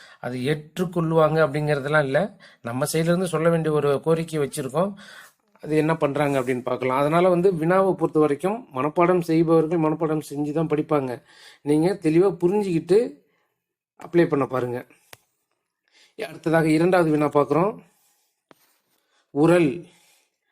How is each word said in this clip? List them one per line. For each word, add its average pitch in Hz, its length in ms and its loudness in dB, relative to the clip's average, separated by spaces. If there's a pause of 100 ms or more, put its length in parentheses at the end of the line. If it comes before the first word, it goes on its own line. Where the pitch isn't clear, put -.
(200)
அது 127 180 -8
ஏற்றுக்கொள்வாங்க 160 1040 0
அப்படிங்கிறதெல்லாம் 147 640 0
இல்ல, 147 320 -2 (240)
நம்ம 123 320 -6
சைடுல 160 40 -2
இருந்து 175 300 0
சொல்ல 160 220 -2
வேண்டிய 160 260 0
ஒரு 143 260 0
கோரிக்கை 160 400 -2
வச்சிருக்கோம். 143 540 -4 (680)
அது 156 160 -4
என்ன 156 200 2
பண்றாங்க 143 440 0
அப்படின்னு 127 220 -4
பார்க்கலாம். 127 360 -2
அதனால 160 300 2
வந்து 180 260 2
வினாவை 180 400 0
பொறுத்த 156 260 0
வரைக்கும் 156 540 -2
மனப்பாடம் 170 460 2
செய்பவர்கள் 165 580 2
மனப்பாடம் 156 520 -2
செஞ்சு 147 220 -6
தான் 160 140 -2
படிப்பாங்க. 147 560 -2 (400)
நீங்க 156 400 0
தெளிவா 170 380 2
புரிஞ்சுக்கிட்டு 185 720 0 (920)
அப்ளை 170 200 2
பண்ண 143 200 -2
பாருங்க. 127 400 -6 (1400)
அடுத்ததாக 160 420 0
இரண்டாவது 165 420 2
வினா 151 160 2
பார்க்குறோம். 147 520 0 (1500)
உரல், 160 560 2 (640)